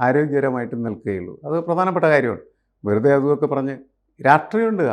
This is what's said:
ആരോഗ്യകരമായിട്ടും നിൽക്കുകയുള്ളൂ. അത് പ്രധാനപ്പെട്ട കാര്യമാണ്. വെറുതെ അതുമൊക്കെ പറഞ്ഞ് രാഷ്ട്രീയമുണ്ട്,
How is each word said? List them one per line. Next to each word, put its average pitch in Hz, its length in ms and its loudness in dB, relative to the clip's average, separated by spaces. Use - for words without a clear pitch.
ആരോഗ്യകരമായിട്ടും 127 880 0
നിൽക്കുകയുള്ളൂ. 98 460 -6
അത് 151 100 -4
പ്രധാനപ്പെട്ട 175 480 0
കാര്യമാണ്. 120 280 0
വെറുതെ 110 320 2
അതുമൊക്കെ 143 360 2
പറഞ്ഞ് 135 220 -4
രാഷ്ട്രീയമുണ്ട്, 190 720 2